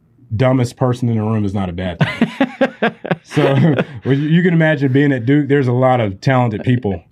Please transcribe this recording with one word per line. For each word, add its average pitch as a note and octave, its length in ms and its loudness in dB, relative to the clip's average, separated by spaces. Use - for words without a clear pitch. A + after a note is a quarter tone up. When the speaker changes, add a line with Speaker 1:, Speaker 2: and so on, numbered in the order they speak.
Speaker 1:
dumbest B2+ 420 0
person B2 320 -2
in A#2 80 0
the G#2+ 60 -2
room G#2+ 220 -2
is G2 80 -2
not G2 160 -4
a F2 40 -10
bad F2+ 260 -8
thing. - 920 -2
Speaker 2:
<laughs> - 140 -18
Speaker 1:
So, - 220 -2
<laughs> C#3 300 2
well, B2+ 100 0
you, D3 140 -2
you E3+ 140 4
can F3 120 2
imagine D#3 380 0
being C#3+ 200 2
at A#2+ 140 -4
Duke, C#3+ 220 2
there's C#3 200 2
a B2 40 0
lot B2+ 280 2
of G2+ 200 -4
talented B2 440 0
people. A2 480 -2